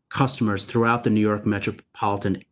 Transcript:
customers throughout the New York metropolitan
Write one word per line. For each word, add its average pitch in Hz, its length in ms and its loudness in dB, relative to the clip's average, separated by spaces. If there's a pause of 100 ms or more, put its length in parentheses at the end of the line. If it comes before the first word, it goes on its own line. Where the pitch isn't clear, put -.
(100)
customers 113 560 0
throughout 117 360 2
the 120 60 0
New 107 120 2
York 104 260 0
metropolitan 101 1040 -2